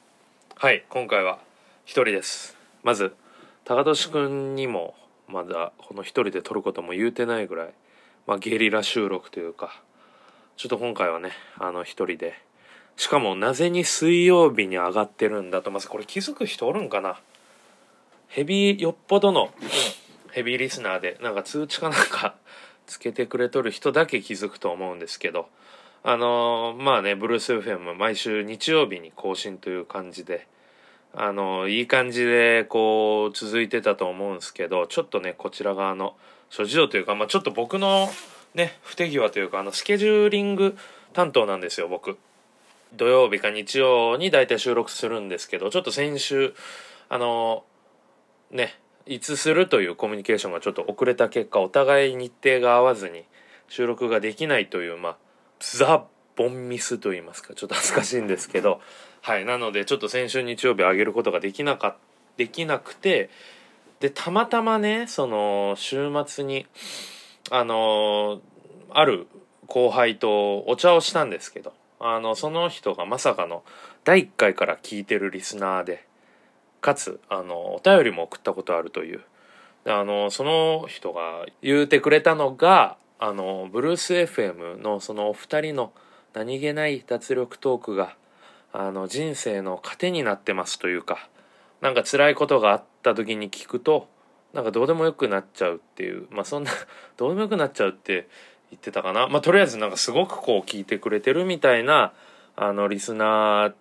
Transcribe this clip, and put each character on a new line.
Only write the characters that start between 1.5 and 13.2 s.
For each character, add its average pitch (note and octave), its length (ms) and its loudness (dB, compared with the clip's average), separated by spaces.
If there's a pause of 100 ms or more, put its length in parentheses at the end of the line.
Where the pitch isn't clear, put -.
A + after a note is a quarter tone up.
一 - 180 2
人 - 20 4
で G2 180 0
す。 - 340 -12 (240)
ま A#2 140 2
ず、 G2 200 -2 (480)
高 B2+ 200 0
俊 D3+ 260 0
く D3 180 -2
ん C#3 280 -6
に C3+ 100 -4
も、 F#2 300 -6 (320)
ま F#2 160 -6
だ E2+ 340 -6
こ - 160 -20
の G2 80 -10
一 A#2 220 -2
人 G2+ 80 -2
で F2+ 100 -6
撮 - 140 -10
る G2+ 80 -2
こ F#2+ 100 -4
と - 80 -8
も F2 120 -10
言 G#2 160 -2
う - 20 -4
て A#2+ 160 -4
な A#2 120 -4
い G#2 60 -4
ぐ E2+ 120 -10
ら E2 80 -8
い、 - 80 -18 (520)
ま G#2 80 -4
あ、 G2+ 60 -2
ゲ A2 180 -4
リ G#2+ 140 2
ラ G#2+ 100 2
収 G#2 260 -2
録 F#2+ 220 -6
と - 100 -12
い E2+ 60 -8
う E2+ 80 -10
か、 - 300 -14 (760)
ち - 80 -12
ょ - 0 -
っ B2 60 -10
と A2+ 80 -2
今 A#2 160 -4
回 F2+ 160 0
は E2 80 -4
ね、 F2+ 100 -8 (300)
あ F2+ 120 -4
の、 F2 120 -8
一 - 240 -6
人 F2 100 -6
で。 E2 160 -8 (640)
し - 120 -4
か D3 120 2
も、 G2+ 160 0